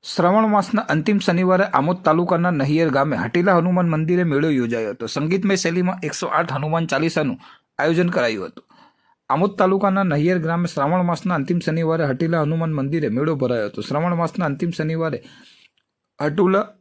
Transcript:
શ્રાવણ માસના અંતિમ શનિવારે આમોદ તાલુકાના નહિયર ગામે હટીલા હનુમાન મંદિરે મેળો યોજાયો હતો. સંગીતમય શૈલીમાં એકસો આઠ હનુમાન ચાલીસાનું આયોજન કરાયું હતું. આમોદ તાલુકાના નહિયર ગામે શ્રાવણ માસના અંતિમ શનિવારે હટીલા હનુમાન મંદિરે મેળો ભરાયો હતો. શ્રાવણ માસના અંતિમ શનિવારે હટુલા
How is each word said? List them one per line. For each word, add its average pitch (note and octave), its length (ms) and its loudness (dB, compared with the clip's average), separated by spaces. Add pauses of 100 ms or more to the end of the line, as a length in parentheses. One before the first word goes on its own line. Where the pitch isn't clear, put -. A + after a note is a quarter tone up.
(140)
શ્રાવણ G3 320 4
માસના G#3 340 0
અંતિમ D#3+ 380 0
શનિવારે F#3 440 2
આમોદ E3 400 0
તાલુકાના E3+ 480 2
નહિયર D3+ 380 2
ગામે C#3 280 0
હટીલા F3 380 2
હનુમાન F3 340 2
મંદિરે E3 340 2
મેળો D3+ 260 2
યોજાયો A#2 400 0
હતો. A2 180 -8
સંગીતમય F3+ 480 0
શૈલીમાં F3+ 480 -2
એકસો D#3 240 -6
આઠ D#3+ 260 -2
હનુમાન D#3 340 -2
ચાલીસાનું D#3 520 -2 (400)
આયોજન E3 300 2
કરાયું A#2 380 -2
હતું. - 160 -18 (640)
આમોદ E3 280 2
તાલુકાના G3 460 2
નહિયર F3 360 2
ગામે E3+ 280 -2
શ્રાવણ E3 360 0
માસના F3 320 -2
અંતિમ D#3+ 240 0
શનિવારે D#3+ 460 0
હટીલા E3 360 0
હનુમાન D#3+ 320 0
મંદિરે D3 360 -2
મેળો D3 260 0
ભરાયો B2 300 -2
હતો. G#2 160 -8
શ્રાવણ D#3+ 340 -2
માસના E3+ 300 -2
અંતિમ D3+ 240 -2
શનિવારે D#3+ 540 -4 (1000)
હટુલા F#3 440 2 (160)